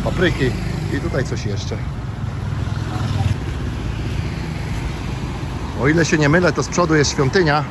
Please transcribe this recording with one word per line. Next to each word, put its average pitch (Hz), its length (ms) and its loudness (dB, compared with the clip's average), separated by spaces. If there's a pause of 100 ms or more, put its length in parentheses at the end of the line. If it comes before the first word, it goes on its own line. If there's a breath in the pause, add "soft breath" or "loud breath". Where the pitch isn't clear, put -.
papryki. 151 480 2 (460)
I - 20 0
tutaj - 240 0
coś - 220 -4
jeszcze. 104 300 -2 (4000)
O 123 60 4
ile 160 180 4
się 165 120 2
nie 151 120 6
mylę, 175 240 6
to 143 100 0
z - 40 -2
przodu 165 280 2
jest 143 160 4
świątynia. 147 600 2